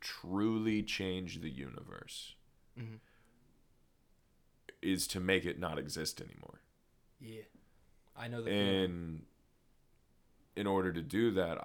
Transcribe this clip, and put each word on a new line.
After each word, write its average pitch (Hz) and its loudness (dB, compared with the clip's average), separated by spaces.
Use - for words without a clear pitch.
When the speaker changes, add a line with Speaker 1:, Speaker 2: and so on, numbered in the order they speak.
Speaker 1:
truly 107 2
change 92 -2
the 82 -6
universe 64 -10
Speaker 2:
Mm-hmm. 110 -10
Speaker 1:
is 92 2
to 95 -2
make 92 4
it 87 -2
not 80 -2
exist 76 -4
anymore. - -16
Speaker 2:
Yeah. 110 -12
I 117 -8
know 117 -4
the 113 -4
feeling. 98 6
Speaker 1:
And 85 -2
in 101 -2
order 95 2
to 85 -2
do 101 4
that, 87 2